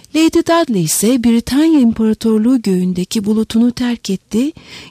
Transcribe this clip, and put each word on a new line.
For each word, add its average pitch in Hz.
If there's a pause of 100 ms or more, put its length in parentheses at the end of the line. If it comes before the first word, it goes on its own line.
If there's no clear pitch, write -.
(160)
Lady 330
Dudley 330
ise 226
Britanya 262
İmparatorluğu 220
göğündeki 185
bulutunu 220
terk 240
etti, 226 (400)